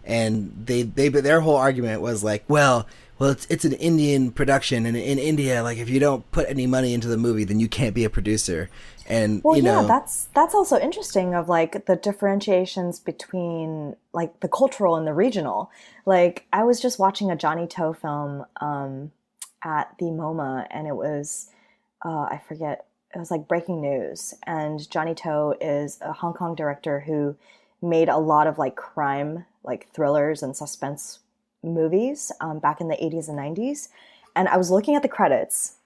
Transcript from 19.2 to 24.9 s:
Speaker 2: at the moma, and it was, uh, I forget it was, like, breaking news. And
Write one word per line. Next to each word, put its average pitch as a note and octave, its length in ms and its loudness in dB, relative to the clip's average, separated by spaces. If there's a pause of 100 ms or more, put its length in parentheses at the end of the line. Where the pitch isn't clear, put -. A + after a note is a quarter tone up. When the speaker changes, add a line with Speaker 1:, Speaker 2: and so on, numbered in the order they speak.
Speaker 2:
at D#3 280 -2 (100)
the F3 60 -2
moma, D#3+ 680 -4
and D#3 160 -8
it C#3 80 -4
was, D3 540 -6 (540)
uh, F3 40 -6 (220)
I C#3+ 180 -8
forget D#3 360 -8 (300)
it F3 40 -10
was, E3+ 120 -12
like, D#3 180 -4
breaking E3+ 320 -2
news. C3+ 540 -6 (120)
And D3+ 440 -6